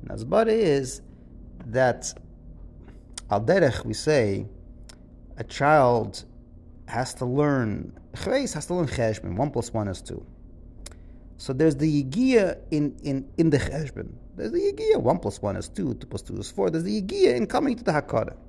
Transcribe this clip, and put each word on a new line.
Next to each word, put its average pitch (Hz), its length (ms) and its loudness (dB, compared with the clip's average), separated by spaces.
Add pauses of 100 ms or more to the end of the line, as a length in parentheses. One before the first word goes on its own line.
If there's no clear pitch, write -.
Hasbara 185 460 2
is 143 500 2 (640)
that 123 480 0 (1160)
Al 104 100 2
Derech, 156 440 4
we 110 100 -6
say, 107 520 0 (920)
a - 40 -10
child 123 840 4 (640)
has 127 280 -4
to - 100 -4
learn, 123 760 0 (160)
Chreis 254 400 -2
has 151 120 -8
to 175 80 -4
learn 180 120 0
Cheshbon, 110 480 -2
one 135 160 0
plus - 220 -6
one 107 160 -2
is 92 120 -8
two. - 240 -12 (1120)
So - 160 -8
there's 151 220 4
the 147 300 2
Yigia 214 540 2 (120)
in, 147 320 0
in, 135 260 -4 (100)
in 165 120 6
the 143 80 6
Cheshbon. 139 540 -4 (240)
There's 226 160 -6
the 349 80 0
Yigia, 427 400 2
one 135 180 2
plus - 240 -4
one 98 140 -2
is 92 120 -8
two, 151 260 -4
two - 120 -14
plus - 160 -8
two - 140 -10
is 104 120 -8
four. 196 220 0
There's 160 140 -2
the 208 180 -2
Yigia 370 320 4
in 233 140 0
coming 277 260 0
to - 80 -10
the - 80 0
Hakara. 143 460 0 (120)